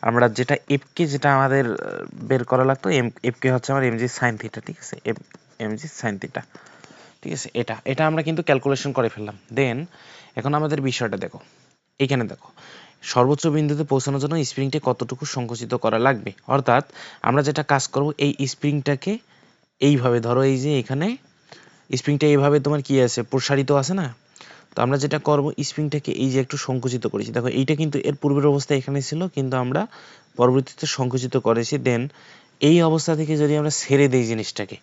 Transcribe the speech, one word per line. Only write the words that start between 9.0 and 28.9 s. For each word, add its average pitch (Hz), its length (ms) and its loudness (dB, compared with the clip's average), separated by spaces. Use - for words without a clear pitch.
ফেললাম। 104 220 -12
Then 127 220 0
এখন 131 200 -4
আমাদের 151 200 -2
বিষয়টা 113 360 -4
দেখো, - 140 -14
এইখানে 131 300 0
দেখো, - 160 -20
সর্বোচ্চ 131 320 4
বিন্দুতে 151 360 0
পৌঁছানোর 139 300 0
জন্য 147 120 -2
স্প্রিংটি 139 280 -2
কতটুকু 127 360 -4
সংকুচিত 117 360 -6
করা 113 220 2
লাগবে, 117 240 0
অর্থাৎ 131 300 4
আমরা 135 200 4
যেটা 151 140 -2
কাজ 139 120 2
করব, 139 120 0
এই 143 80 2
স্প্রিংটাকে 147 600 -2
এইভাবে 123 380 4
ধরো, 123 140 2
এই 135 140 2
যে 151 80 0
এখানে 143 260 -2
স্প্রিংটা 147 340 2
এইভাবে 143 320 4
তোমার 147 200 0
কি 139 80 0
আছে, 120 140 -2
প্রসারিত 135 380 0
আছে 160 180 -4
না? 160 60 -4
তো - 100 -8
আমরা 135 200 2
যেটা 147 140 -2
করব, 147 180 4
স্প্রিংটাকে 151 420 -4
এই 135 100 2
যে 131 120 2
একটু 127 120 -8
সংকুচিত 127 460 -2
করেছি, 107 240 -4
দেখো 120 120 0
এইটা 135 200 2
কিন্তু 151 160 -2
এর 139 120 -2
পূর্বের 143 320 2
অবস্থায় 139 280 0
এখানে 139 280 -4